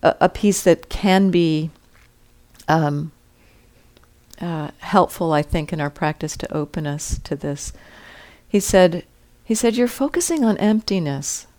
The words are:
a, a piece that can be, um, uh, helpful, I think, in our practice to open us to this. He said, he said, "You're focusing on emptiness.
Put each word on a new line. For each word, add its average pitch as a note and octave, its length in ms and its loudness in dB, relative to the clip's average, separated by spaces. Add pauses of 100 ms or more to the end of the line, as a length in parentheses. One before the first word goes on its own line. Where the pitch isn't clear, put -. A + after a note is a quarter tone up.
a, - 200 2
a F3+ 80 4
piece - 340 0
that - 260 2
can F#3+ 420 2
be, D#3+ 400 0 (960)
um, D3+ 440 0 (1300)
uh, D#3+ 400 -6
helpful, E3+ 540 2
I D3 80 2
think, D#3 320 -4
in D#3 80 -4
our D3 80 -2
practice D3+ 480 -6
to - 160 -8
open D3+ 320 -4
us D3 380 -4
to - 120 -6
this. C#3+ 380 -8 (720)
He G#3 140 2
said, F3+ 420 4 (400)
he A3+ 120 -2
said, A3+ 200 0
"You're A#3+ 140 2
focusing D#4 560 -2
on G#3+ 120 2
emptiness. F#3+ 920 -2 (120)